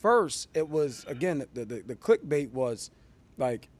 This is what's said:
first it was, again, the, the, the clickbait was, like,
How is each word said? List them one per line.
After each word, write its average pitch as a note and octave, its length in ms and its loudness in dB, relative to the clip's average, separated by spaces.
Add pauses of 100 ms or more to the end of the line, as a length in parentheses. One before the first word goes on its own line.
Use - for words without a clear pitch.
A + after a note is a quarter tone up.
first G#3+ 540 2
it D#3 140 0
was, D3 400 -2
again, C#3+ 360 -2 (100)
the, A#2+ 100 -6
the, G#2 200 -8
the A#2 120 -8
clickbait D3 560 2
was, B2 400 -4 (460)
like, B2 300 -2 (120)